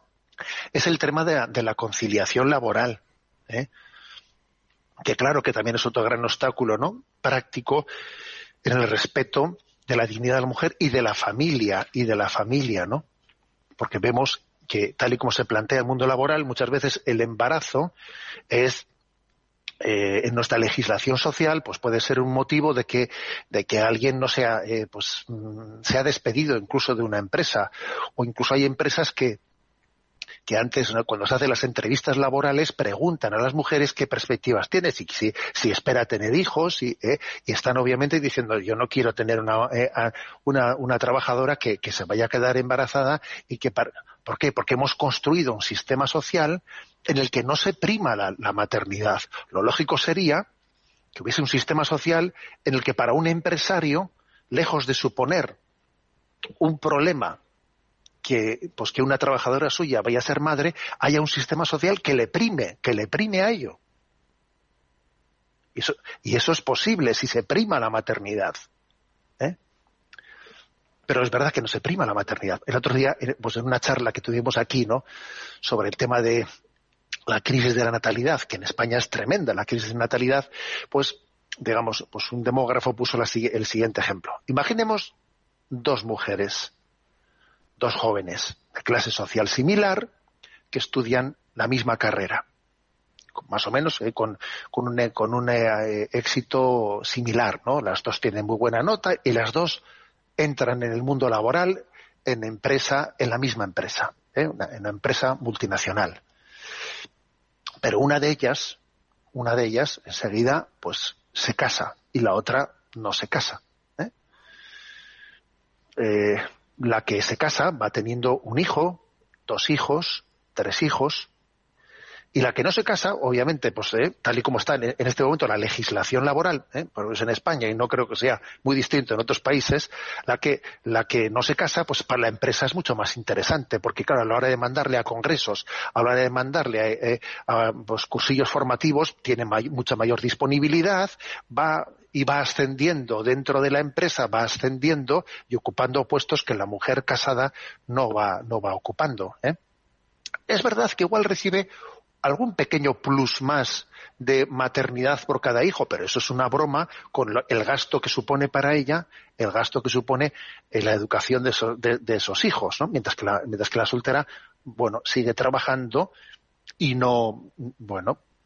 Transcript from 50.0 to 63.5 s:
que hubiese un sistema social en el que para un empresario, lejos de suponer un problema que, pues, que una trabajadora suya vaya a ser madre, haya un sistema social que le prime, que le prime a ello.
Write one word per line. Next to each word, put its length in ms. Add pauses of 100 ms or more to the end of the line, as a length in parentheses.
que 100
hubiese 180
un 80
sistema 360
social 500 (300)
en 100
el 100
que 100
para 200
un 120
empresario, 840 (380)
lejos 380
de 80
suponer 640 (1000)
un 200
problema 600 (840)
que, 540
pues, 160
que 80
una 160
trabajadora 540
suya 320
vaya 160
a 40
ser 180
madre, 340 (240)
haya 240
un 40
sistema 380
social 380
que 100
le 160
prime, 540
que 100
le 140
prime 340
a 80
ello. 300 (2000)